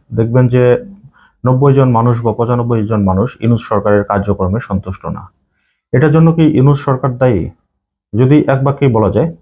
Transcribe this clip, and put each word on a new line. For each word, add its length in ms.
দেখবেন 340
যে 360
নব্বই 260
জন 180
মানুষ 340
বা 80
পঁচানব্বই 540
জন 180
মানুষ 360
ইউনূস 220
সরকারের 420
কার্যক্রমে 560
সন্তুষ্ট 460
না। 240
এটার 180
জন্য 220
কি 100
ইউনূস 420
সরকার 340
দায়ী? 320
যদি 320
এক 160
বাক্যেই 280
বলা 180
যায়, 320